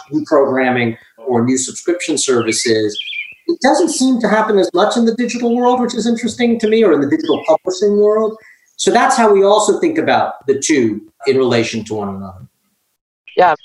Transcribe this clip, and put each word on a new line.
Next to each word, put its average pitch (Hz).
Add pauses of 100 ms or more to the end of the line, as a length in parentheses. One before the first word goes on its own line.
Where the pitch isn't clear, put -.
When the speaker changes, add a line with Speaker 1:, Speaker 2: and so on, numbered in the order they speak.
(100)
Speaker 1:
new 151
programming 127 (220)
or 120
new 131
subscription 156
services. 110 (480)
It -
doesn't 311
seem 254
to 208
happen 214
as 180
much 202
in 233
the 226
digital 240
world, 247
which 214
is 226
interesting 233
to 214
me, 220
or 175
in 139
the -
digital 175
publishing 185
world. 214 (380)
So -
that's 254
how 226
we 196
also 208
think -
about -
the 135
two 117 (140)
in 131
relation 117
to 110
one 104
another. 95 (880)
Speaker 2:
Yeah, 175 (100)